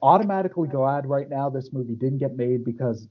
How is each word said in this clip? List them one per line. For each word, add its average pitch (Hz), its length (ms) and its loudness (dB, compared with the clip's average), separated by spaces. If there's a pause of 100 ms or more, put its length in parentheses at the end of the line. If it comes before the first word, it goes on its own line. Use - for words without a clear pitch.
automatically 185 680 4
glad 135 380 0
right 139 240 -2
now 139 200 -2
this 135 220 -6
movie 120 240 -6
didn't 135 220 -2
get 135 180 -2
made 123 300 0
because 117 460 -4